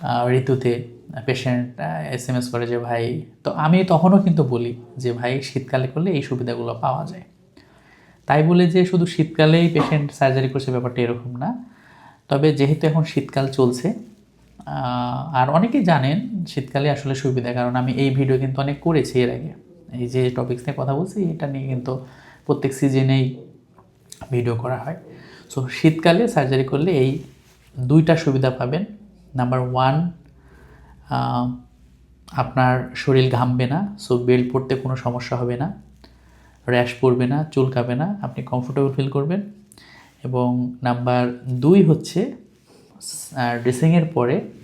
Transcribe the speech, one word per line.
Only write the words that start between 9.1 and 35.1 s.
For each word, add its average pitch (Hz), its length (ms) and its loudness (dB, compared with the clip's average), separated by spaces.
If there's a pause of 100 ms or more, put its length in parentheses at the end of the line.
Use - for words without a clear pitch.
পেশেন্ট 147 420 0
সার্জারি 131 380 0
করছে, 131 220 -4
ব্যাপারটা 123 300 -2
এরকম 120 340 -4
না। 170 280 -6 (680)
তবে 143 240 4
যেহেতু 147 340 2
এখন 151 160 2
শীতকাল 135 440 -2
চলছে, 131 460 0 (720)
আহ, 131 680 -4
আর 131 140 4
অনেকেই 202 340 2
জানেন 170 640 0
শীতকালে 143 440 -2
আসলে 131 260 -2
সুবিধা, 127 380 -2
কারণ 123 220 -2
আমি 127 180 0
এই 135 160 2
ভিডিও 131 280 2
কিন্তু 135 240 -2
অনেক 143 180 -4
করেছি 139 420 2
এর 123 80 2
আগে। 123 240 -8 (460)
এই 120 80 -4
যে 127 220 0
টপিকস 127 320 -4
নিয়ে 139 160 -6
কথা 135 160 -2
বলছি, 190 300 -4
এটা 160 240 -4
নিয়ে 135 200 -6
কিন্তু 127 380 -6 (400)
প্রত্যেক 139 280 0
সিজনেই 131 680 2 (880)
ভিডিও 120 240 0
করা 123 220 -4
হয়। 160 180 -10 (600)
So 131 120 -4
শীতকালে 170 600 4
সার্জারি 135 360 2
করলে 147 280 0
এই 135 280 2 (600)
দুইটা 160 360 4
সুবিধা 135 340 2
পাবেন। 135 360 -4 (500)
নাম্বার 127 240 0
ওয়ান, 131 520 2 (1000)
আহ, 127 460 -2 (760)
আপনার 127 640 0
শরীর 131 360 2
ঘামবে 123 360 2
না, 185 280 -4 (120)
so 127 100 2
বেল্ট 123 340 2
পরতে 131 240 -2
কোনো 127 200 -4
সমস্যা 123 420 -4